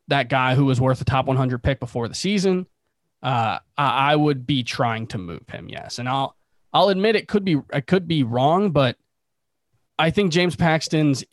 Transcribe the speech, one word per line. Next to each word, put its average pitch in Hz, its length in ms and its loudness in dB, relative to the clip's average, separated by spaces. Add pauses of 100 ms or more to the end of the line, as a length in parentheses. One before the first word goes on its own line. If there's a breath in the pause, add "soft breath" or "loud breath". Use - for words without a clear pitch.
that 139 220 0
guy 131 260 2
who 139 100 4
was 127 160 2
worth 131 200 2
a - 40 -4
top 131 200 0
one 131 120 0
hundred 127 240 -2
pick 139 180 -2
before 120 280 -6
the - 80 -10
season, 185 500 0 (560)
uh, 117 380 -2 (180)
I, 139 340 2
I 156 40 4
would 147 320 0
be 135 160 0
trying 113 440 -4
to 113 100 -10
move 87 320 -10
him, - 200 -14
yes. - 300 -14
And 120 100 -6
I'll, 139 260 -4 (380)
I'll 175 160 4
admit 202 260 2
it 196 120 -2
could 202 180 0
be, 170 120 2 (160)
I 143 80 -2
could 180 260 0
be 160 160 0
wrong, 143 480 2
but 135 260 2 (1040)
I 160 100 4
think 190 220 0
James 175 240 0
Paxton's 156 760 0